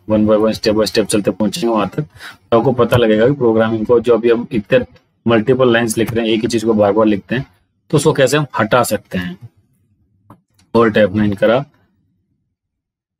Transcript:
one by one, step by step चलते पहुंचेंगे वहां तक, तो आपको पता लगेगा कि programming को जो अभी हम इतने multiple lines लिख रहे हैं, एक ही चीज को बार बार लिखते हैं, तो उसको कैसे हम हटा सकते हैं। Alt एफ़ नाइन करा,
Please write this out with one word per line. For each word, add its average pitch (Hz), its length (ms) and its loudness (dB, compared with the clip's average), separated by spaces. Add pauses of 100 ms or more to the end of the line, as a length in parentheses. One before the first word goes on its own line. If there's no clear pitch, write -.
(100)
one 107 160 2
by 107 120 2
one, 107 160 0
step 107 200 -2
by 107 120 0
step 107 200 -2
चलते 101 240 -2
पहुंचेंगे 107 380 -4
वहां 107 200 0
तक, 147 140 -8
तो - 560 -4
आपको 123 160 0
पता 120 220 0
लगेगा 110 300 2
कि 143 80 2
programming 113 520 0
को 120 140 4
जो 117 140 2
अभी 113 160 2
हम 117 220 -2
इतने 104 320 -2 (420)
multiple 120 460 2
lines 117 260 -2
लिख 107 140 -2
रहे 117 140 -4
हैं, 110 60 0
एक 110 100 -2
ही 123 60 -2
चीज 110 160 -4
को 113 100 0
बार 101 180 2
बार 110 140 2
लिखते 104 280 -2
हैं, 135 120 -6 (440)
तो 160 60 0
उसको 147 160 2
कैसे 131 240 0
हम 151 100 -2 (120)
हटा 117 260 0
सकते - 340 -6
हैं। 90 200 -10 (1400)
Alt 113 220 2
एफ़ 104 160 0
नाइन 104 220 0
करा, 113 300 0 (1600)